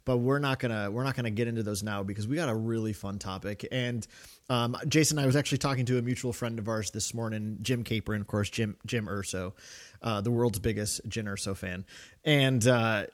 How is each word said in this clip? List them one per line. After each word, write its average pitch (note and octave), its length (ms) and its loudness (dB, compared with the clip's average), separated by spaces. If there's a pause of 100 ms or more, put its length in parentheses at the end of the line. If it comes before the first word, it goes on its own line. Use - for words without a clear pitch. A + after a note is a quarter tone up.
but B2+ 120 4
we're C3 240 2
not C3+ 180 0
gonna, A2 320 0
we're A#2+ 140 -2
not C3+ 100 0
gonna A#2+ 160 -2
get A2+ 160 0
into A2+ 160 0
those G#2 220 -2
now G2+ 180 -2
because G#2 240 -4
we C3 80 -2
got D#3+ 140 0
a A2 80 0
really A2+ 360 0
fun G2 280 -6
topic. G2+ 500 -6
And, A#2+ 340 -2 (460)
um, A#2+ 260 2 (120)
Jason, D3+ 320 4
I C#3 60 2
was C3 100 6
actually C#3 220 2
talking C3 280 0
to B2+ 120 2
a A#2 40 2
mutual B2 300 -2
friend A#2 260 -6
of G#2+ 100 -4
ours A2 220 -2
this - 240 -4
morning, A2 480 -4
Jim A#2+ 220 0
Capron, G#2+ 380 0
of G2 40 -8
course, G#2 220 0
Jim, A2 280 -2 (100)
Jim A2 200 -2
Urso, F#2 480 -4 (460)
uh, G#2+ 220 0
the A#2 80 0
world's A#2 280 4
biggest G#2 480 -2
Jyn G#2+ 180 -4
Erso G2 300 -4
fan. F#2 300 -6 (400)
And, C3+ 420 6
uh, A2+ 480 6